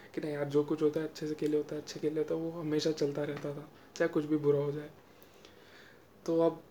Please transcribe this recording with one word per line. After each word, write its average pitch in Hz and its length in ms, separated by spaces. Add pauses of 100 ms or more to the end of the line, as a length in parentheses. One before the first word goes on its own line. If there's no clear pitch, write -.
(160)
कि 160 60
नहीं 156 120
यार, 143 120
जो 147 180
कुछ 151 180
होता 151 180
है 156 80
अच्छे 156 200
से 151 80
के 151 120
लिए 151 100
होता 147 180
है, 151 60
अच्छे - 180
के 151 100
लिए 156 80
होता 156 180
है, 165 60
वो 165 100
हमेशा 156 400
चलता 147 320
रहता 147 300
था, 147 160 (260)
चाहे 165 140
कुछ 151 160
भी 151 120
बुरा 143 220
हो 143 120
जाए। 147 180 (1400)
तो 165 140
अब 165 320